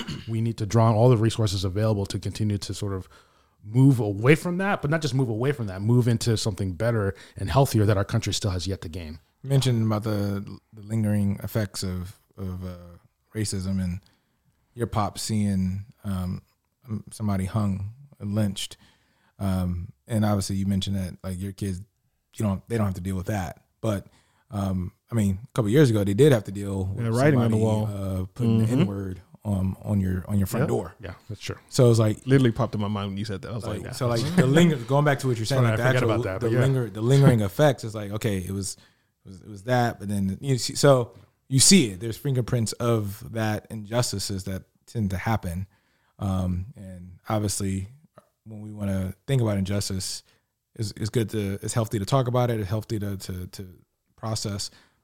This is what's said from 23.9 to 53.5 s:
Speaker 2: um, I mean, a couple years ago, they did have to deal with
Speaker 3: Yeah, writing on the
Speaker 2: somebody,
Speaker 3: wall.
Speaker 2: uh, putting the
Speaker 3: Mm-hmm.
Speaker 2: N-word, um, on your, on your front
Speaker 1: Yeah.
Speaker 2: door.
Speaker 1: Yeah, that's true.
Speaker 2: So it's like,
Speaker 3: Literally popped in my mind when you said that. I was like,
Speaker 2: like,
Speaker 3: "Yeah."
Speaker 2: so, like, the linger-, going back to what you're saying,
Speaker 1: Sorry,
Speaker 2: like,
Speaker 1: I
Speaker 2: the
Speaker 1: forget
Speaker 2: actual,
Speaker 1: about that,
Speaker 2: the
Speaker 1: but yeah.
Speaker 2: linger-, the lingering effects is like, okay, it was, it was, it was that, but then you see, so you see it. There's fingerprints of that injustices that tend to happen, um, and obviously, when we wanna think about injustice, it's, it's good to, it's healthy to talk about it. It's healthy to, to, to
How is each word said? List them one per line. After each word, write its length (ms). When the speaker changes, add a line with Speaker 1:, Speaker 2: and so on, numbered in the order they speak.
Speaker 2:
um, 420
I 40
mean, 280
a 120
couple 160
years 200
ago, 140
they 100
did 180
have 120
to 80
deal 320
with 100
Speaker 3:
Yeah, 80
writing 280
on 100
the 80
Speaker 2:
somebody, 40
Speaker 3:
wall. 600
Speaker 2:
uh, 120
putting 240
the 80
Speaker 3:
Mm-hmm. 160
Speaker 2:
N-word, 380
um, 380
on 180
your, 280
on 100
your 80
front 180
Speaker 1:
Yeah. 40
Speaker 2:
door. 340
Speaker 1:
Yeah, 120
that's 120
true. 160
Speaker 2:
So 200
it's 80
like, 280
Speaker 3:
Literally 260
popped 220
in 60
my 80
mind 220
when 80
you 60
said 180
that. 80
I 40
was 100
like, 140
Speaker 2:
like, 80
Speaker 3:
"Yeah." 60
Speaker 2:
so, 160
like, 280
the 100
linger-, 300
going 280
back 160
to 80
what 100
you're 80
saying, 160
Speaker 1:
Sorry, 80
Speaker 2:
like, 100
Speaker 1:
I 20
Speaker 2:
the 60
Speaker 1:
forget 140
Speaker 2:
actual, 80
Speaker 1:
about 140
that, 160
Speaker 2:
the 80
Speaker 1:
but 40
yeah. 80
Speaker 2:
linger-, 300
the 100
lingering 400
effects 440
is 100
like, 180
okay, 260
it 120
was, 260
it 40
was, 140
it 60
was 160
that, 340
but 100
then 320
you 180
see, 160
so 380
you 100
see 320
it. 100
There's 160
fingerprints 580
of 580
that 380
injustices 760
that 200
tend 240
to 60
happen, 500
um, 480
and 360
obviously, 600
when 160
we 120
wanna 420
think 160
about 160
injustice, 640
it's, 220
it's 140
good 200
to, 320
it's 120
healthy 240
to 80
talk 220
about 220
it. 100
It's 80
healthy 300
to, 180
to, 320
to 180